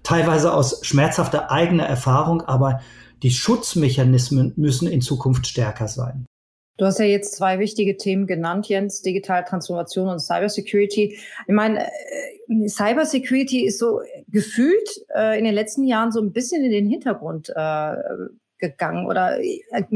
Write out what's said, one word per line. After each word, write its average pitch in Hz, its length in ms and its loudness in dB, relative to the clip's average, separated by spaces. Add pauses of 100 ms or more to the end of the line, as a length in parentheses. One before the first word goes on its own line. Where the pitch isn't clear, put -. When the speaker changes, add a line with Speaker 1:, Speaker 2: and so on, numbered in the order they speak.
Speaker 1:
teilweise 165 500 4
aus 139 320 0
schmerzhafter 147 640 2
eigener 165 380 2
Erfahrung, 147 560 2
aber 131 380 2 (420)
die 123 80 4
Schutzmechanismen 131 1200 2
müssen 151 320 0
in 160 140 0
Zukunft 127 460 0
stärker 107 400 -2
sein. 123 400 -6 (520)
Speaker 2:
Du 190 60 4
hast 196 120 2
ja 220 80 4
jetzt 202 300 0
zwei 185 240 0
wichtige 202 380 0
Themen 196 280 0
genannt, 175 440 -4
Jens, 196 320 -2
digitale 185 420 -2
Transformation 180 640 -4
und 180 120 -4
Cybersecurity. 202 1000 -2 (260)
Ich 196 80 0
meine, 214 320 2
äh, - 840 -4
Cybersecurity 254 960 0
ist 220 140 -2
so 226 200 0 (300)
gefühlt, 320 600 2 (240)
äh, 220 240 2
in 220 60 0
den 220 100 2
letzten 214 300 0
Jahren 233 300 2
so 226 80 0
ein 202 100 0
bisschen 254 320 -2
in 247 80 2
den 208 160 2
Hintergrund, 165 640 -4
äh, 156 420 -2 (640)
gegangen 170 480 -4
oder, 185 340 0
äh, - 420 -4 (120)